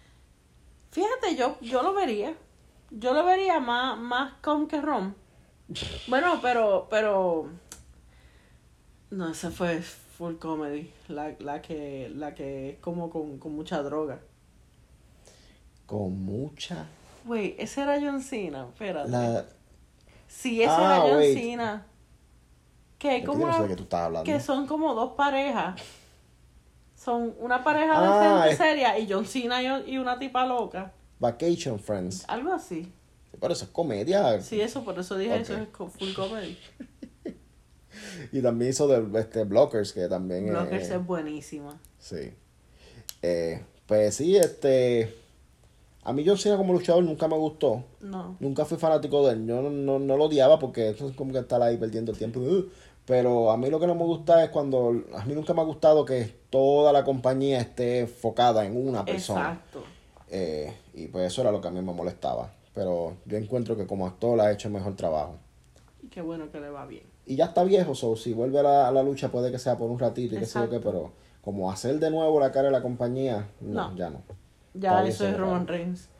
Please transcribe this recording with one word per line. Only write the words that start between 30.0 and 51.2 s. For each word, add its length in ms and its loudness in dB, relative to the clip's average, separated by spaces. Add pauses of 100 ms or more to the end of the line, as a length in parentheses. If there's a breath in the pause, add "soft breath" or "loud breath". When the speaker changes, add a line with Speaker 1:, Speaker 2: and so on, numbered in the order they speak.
Speaker 1:
tipa 260 -2
loca. 460 -4 (280)
Speaker 2:
Vacation 600 0
Friends. 480 -6
Speaker 1:
Algo 260 -4
así. 300 -6
Speaker 2:
Sí, 560 -20
pero 140 -2
eso 120 -6
es 60 -20
comedia. 720 2
Speaker 1:
Sí, 200 -6
eso, 220 -4
por 160 -8
eso 180 -6
dije, 160 -2
Speaker 2:
Ok. 80 0
Speaker 1:
eso 160 -6
es 120 -8
co-, 200 -14
full 240 -8
comedy. 500 -8
Speaker 2:
<laughs> 40 -20 (1600 loud breath)
Y 100 -2
también 300 2
hizo 160 2
de, 320 4
este, 240 -2
Blockers, 500 2
que 140 -2
también 380 -4
es 60 -2
Speaker 1:
Blockers 380 -2
es 160 -4
buenísima. 720 -8 (200)
Speaker 2:
Sí. 360 -12 (880 soft breath)
Eh, 420 -2 (240)
pues 280 4
sí, 220 4
este, 760 4 (880 loud breath)
a 100 -6
mí 120 -2
John 120 4
Cena 180 2
como 180 0
luchador 300 4
nunca 240 0
me 80 0
gustó. 480 0 (160)
Speaker 1:
No. 400 -12
Speaker 2:
Nunca 260 -2
fui 120 -4
fanático 500 2
de 60 4
él. 140 -4
Yo 140 -2
no, 80 -2
no, 300 0
no 180 2
lo 80 4
odiaba 340 6
porque 300 -2
eso 200 -6
es 60 -12
como 180 -6